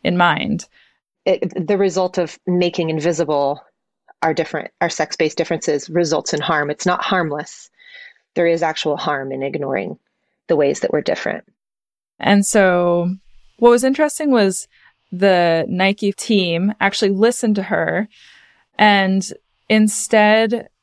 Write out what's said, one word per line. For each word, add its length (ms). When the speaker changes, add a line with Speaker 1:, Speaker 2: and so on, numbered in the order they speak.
Speaker 1:
in 140
mind. 500
Speaker 2:
It, 420
the 100
result 400
of 300
making 420
invisible 720
our 120
different, 380
our 80
sex-based 480
differences 520
results 440
in 80
harm. 280
It's 160
not 180
harmless. 680
There 120
is 160
actual 340
harm 340
in 120
ignoring 540
the 80
ways 240
that 120
we're 100
different. 420
Speaker 1:
And 260
so 680
what 120
was 140
interesting 480
was 360
the 560
Nike 460
team 680
actually 320
listened 440
to 80
her, 440
and 540
instead 1000